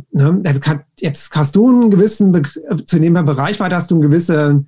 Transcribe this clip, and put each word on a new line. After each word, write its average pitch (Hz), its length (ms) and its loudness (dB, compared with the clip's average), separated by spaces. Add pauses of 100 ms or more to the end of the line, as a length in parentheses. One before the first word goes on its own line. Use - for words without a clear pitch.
(120)
ne? 160 320 0
Jetzt 139 180 -2
kann, 151 200 -4 (180)
jetzt - 360 -8
hast 147 200 -2
du 226 140 4
einen 240 200 4
gewissen 196 440 2
Begr-, - 520 -4
zu 170 140 -2
dem 165 160 2
Thema 180 60 2 (100)
Reichweite 180 440 -4
hast 170 160 -6
du 175 40 2
eine 151 120 2
gewisse, 147 600 0